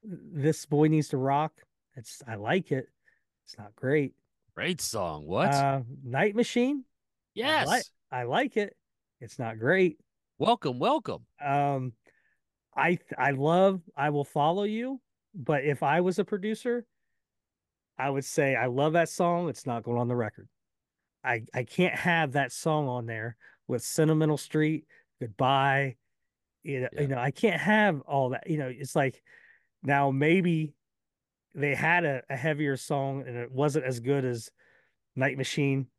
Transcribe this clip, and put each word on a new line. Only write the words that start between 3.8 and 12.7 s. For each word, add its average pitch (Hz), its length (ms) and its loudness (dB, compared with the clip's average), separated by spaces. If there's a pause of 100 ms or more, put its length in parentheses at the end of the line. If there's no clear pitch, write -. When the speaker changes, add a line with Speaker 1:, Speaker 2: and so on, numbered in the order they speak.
Speaker 2:
Great 143 260 -4
song. 82 440 -4
What? 120 280 2
Speaker 1:
Uh, 139 280 2 (220)
Night 151 320 0
Machine. 247 480 0 (540)
I - 20 -8
li-, 226 40 -4 (320)
Speaker 2:
Yes. 247 140 -4 (220)
Speaker 1:
I 127 120 -4
like 202 340 0
it. 208 180 -2 (460)
It's 117 180 -16
not 113 180 -6
great. 170 400 2 (400)
Speaker 2:
Welcome, 151 420 0
welcome. 180 460 -2 (180)
Speaker 1:
Um, 139 500 0 (840)